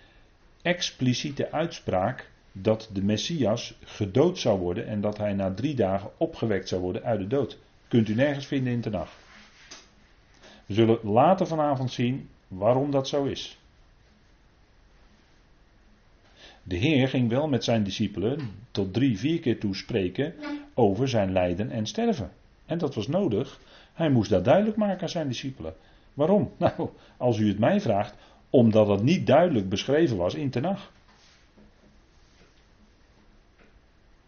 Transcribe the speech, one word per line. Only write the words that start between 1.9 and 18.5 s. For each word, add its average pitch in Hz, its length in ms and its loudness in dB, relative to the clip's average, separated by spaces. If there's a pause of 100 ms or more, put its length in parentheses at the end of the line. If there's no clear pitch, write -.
dat 110 400 0
de 95 100 -4
Messias 107 800 -2
gedood 135 540 0
zou 107 200 0
worden 90 280 -4
en 107 140 -4
dat 101 180 -2
hij 104 140 -2
na 95 220 -2
drie 139 200 -4
dagen 98 420 -2
opgewekt 110 520 -2
zou 95 120 -2
worden 90 220 -4
uit 117 160 -2
de 92 80 -6
dood. 127 320 -4 (340)
Kunt 113 160 4
u 104 60 -2
nergens 139 320 0
vinden 131 260 -2
in 120 80 -2
Tenach. 104 380 -6 (1500)
We 101 80 -8
zullen 113 280 6
later 143 440 4
vanavond 147 440 -2
zien 127 380 -4 (200)
waarom 123 420 2
dat 139 180 0
zo 143 160 -2
is. - 340 -8 (3000)
De 92 140 -6
Heer 135 320 2
ging 127 200 0
wel 135 200 0
met 123 160 0
zijn 113 180 2
discipelen 107 680 -2 (200)